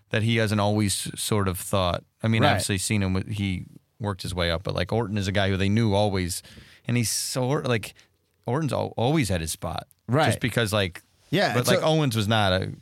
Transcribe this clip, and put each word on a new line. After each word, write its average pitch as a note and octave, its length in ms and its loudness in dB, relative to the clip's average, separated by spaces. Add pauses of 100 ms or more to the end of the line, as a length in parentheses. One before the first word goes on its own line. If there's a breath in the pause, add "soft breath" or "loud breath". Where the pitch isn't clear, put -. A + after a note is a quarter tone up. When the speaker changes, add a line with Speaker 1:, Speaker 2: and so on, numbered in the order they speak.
(100)
Speaker 1:
that A2 120 0
he A2+ 140 2
hasn't G#2+ 240 2
always G#2 480 0 (100)
sort G2+ 300 0
of F2 100 -2
thought. F2+ 460 0 (180)
I A2+ 60 0
mean, A2 140 2
Speaker 2:
Right. G2 80 6
Speaker 1:
obviously, G2+ 280 0
Cena, G2+ 300 0
w-, F#2+ 240 -2
he G2 320 -2 (360)
worked G2+ 220 -4
his F#2 120 -6
way F2 160 0
up, D#2+ 140 -2
but, G2 100 -4
like, F2 180 -4
Orton G#2+ 240 -2
is F#2+ 120 -2
a G2+ 40 0
guy G2 180 2
who G2 60 0
they G2 120 0
knew G#2+ 260 4
always, F#2+ 480 0 (460 loud breath)
and A#2+ 80 0
he's A#2 140 0
so, - 360 -4
like, B2 480 -2 (520 soft breath)
Orton's C3+ 260 -2
al-, G2 240 -2
always B2+ 320 2
had F2+ 120 0
his D#2+ 120 -4
spot. - 340 -8 (220)
Speaker 2:
Right. C#3+ 180 4
Speaker 1:
Just - 140 2
because, A2+ 320 0
like, G2 300 0 (280)
Speaker 2:
Yeah, E3 240 2
Speaker 1:
but, A#2+ 120 0
Speaker 2:
so - 100 4
Speaker 1:
like, - 80 0
Owens D#3 320 2
was G#2+ 100 2
not G#2+ 260 4
a G2 300 0